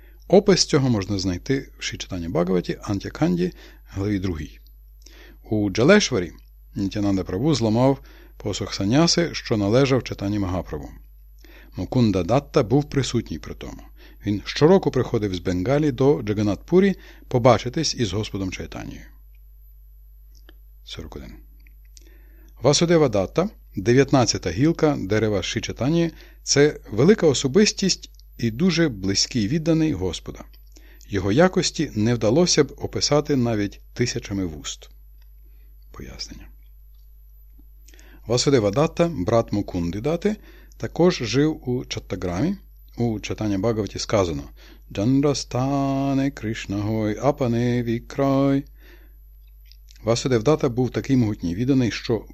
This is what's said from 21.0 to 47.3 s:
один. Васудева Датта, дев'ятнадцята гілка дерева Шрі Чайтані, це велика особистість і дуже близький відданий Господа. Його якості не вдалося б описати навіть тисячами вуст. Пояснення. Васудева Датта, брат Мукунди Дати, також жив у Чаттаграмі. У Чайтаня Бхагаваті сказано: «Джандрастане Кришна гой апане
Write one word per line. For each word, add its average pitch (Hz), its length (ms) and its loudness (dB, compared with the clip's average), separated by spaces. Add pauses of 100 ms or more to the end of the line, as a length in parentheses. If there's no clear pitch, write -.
один. 69 180 -14 (1300)
Васудева 151 480 4
Датта, 101 400 0 (260)
дев'ятнадцята 120 760 2
гілка 147 500 2
дерева 104 420 0
Шрі - 180 -6
Чайтані, 160 500 -2 (320)
це 147 360 2 (120)
велика 160 360 4
особистість 165 840 2 (280)
і 117 140 0
дуже 160 380 2
близький 98 580 -2
відданий 156 460 0
Господа. - 500 -6 (640)
Його 98 220 0
якості 165 640 2
не 110 180 2
вдалося 131 500 2
б - 140 -10
описати 143 580 -2
навіть 113 460 -2 (120)
тисячами 98 520 -4
вуст. - 440 -12 (1000)
Пояснення. - 560 -16 (1800)
Васудева 120 440 2
Датта, 165 460 0
брат 113 360 0
Мукунди 95 480 -4
Дати, 170 340 -2 (420)
також 165 460 0
жив 131 460 0
у 127 160 -4
Чаттаграмі. 98 720 -4 (420)
У 117 220 0
Чайтаня 101 380 -4
Бхагаваті 107 420 -2
сказано: 85 440 0 (500)
«Джандрастане 135 1400 0
Кришна 107 460 -6
гой 107 440 -2
апане 123 640 0